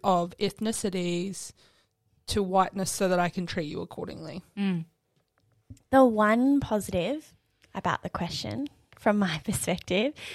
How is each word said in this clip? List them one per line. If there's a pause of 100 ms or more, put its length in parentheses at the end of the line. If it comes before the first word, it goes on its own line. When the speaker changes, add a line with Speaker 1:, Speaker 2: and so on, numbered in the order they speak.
Speaker 1:
of
ethnicities (760)
to
whiteness
so
that
I
can
treat
you
accordingly? (140)
Speaker 2:
Mm. (1040)
Speaker 3:
The
one
positive (400)
about
the
question, (300)
from
my
<laughs>
perspective, (200)